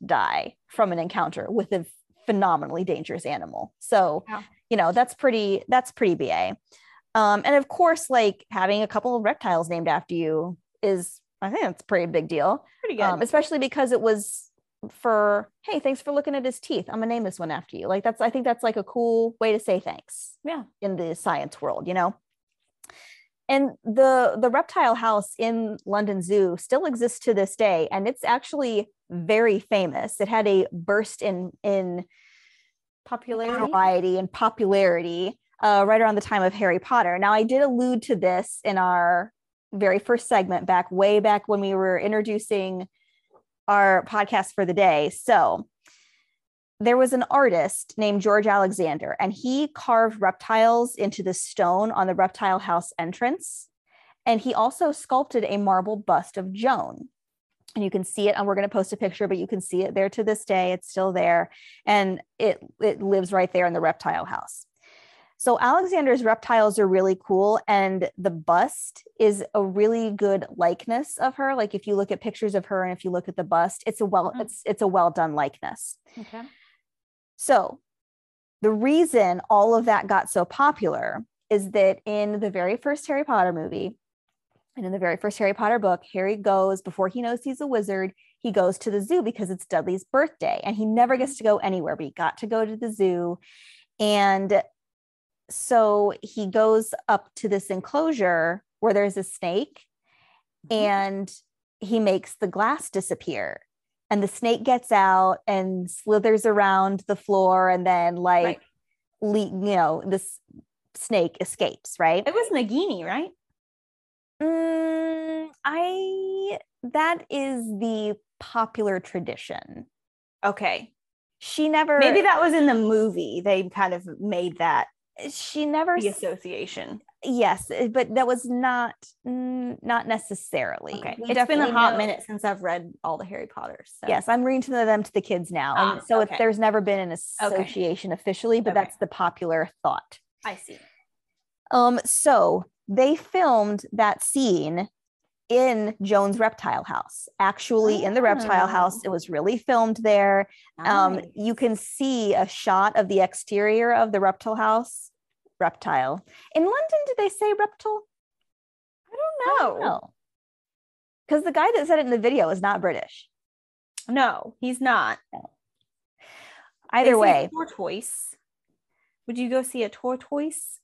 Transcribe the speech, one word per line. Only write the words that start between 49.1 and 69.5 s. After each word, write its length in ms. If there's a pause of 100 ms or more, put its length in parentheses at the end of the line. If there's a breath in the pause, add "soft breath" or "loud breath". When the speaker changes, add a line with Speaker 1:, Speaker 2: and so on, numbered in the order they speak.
Speaker 1:
and 140
he 360
carved 520
reptiles 760
into 280
the 120
stone 560
on 160
the 80
reptile 460
house 380
entrance. 720 (580 soft breath)
And 140
he 140
also 380
sculpted 520
a 120
marble 400
bust 400
of 160
Joan. 560 (640)
And 100
you 60
can 140
see 240
it, 100
and 80
we're 80
gonna 140
post 240
a 40
picture, 320
but 100
you 80
can 140
see 220
it 120
there 160
to 140
this 200
day. 280
It's 160
still 240
there. 380 (340 loud breath)
And 380 (160)
it, 220 (200)
it 220
lives 300
right 200
there 140
in 80
the 60
reptile 440
house. 400 (760 soft breath)
So 200
Alexander's 640
reptiles 560
are 80
really 320
cool, 480
and 500
the 120
bust 720 (160)
is 240 (100)